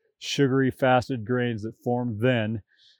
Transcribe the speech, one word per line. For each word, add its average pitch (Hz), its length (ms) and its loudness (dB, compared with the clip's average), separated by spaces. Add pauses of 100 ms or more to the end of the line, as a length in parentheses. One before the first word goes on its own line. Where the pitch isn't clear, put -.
(200)
sugary, 135 500 2
faceted 127 560 2
grains 120 380 -2
that 113 100 -10 (100)
formed 123 380 -4
then, 113 400 0 (380)